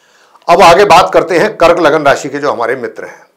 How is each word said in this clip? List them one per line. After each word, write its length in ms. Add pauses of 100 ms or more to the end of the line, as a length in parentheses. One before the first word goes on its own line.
(500)
अब 120
आगे 240
बात 280
करते 260
हैं 180
कर्क 220
लगन 240
राशि 260
के 100
जो 120
हमारे 240
मित्र 300
हैं। 320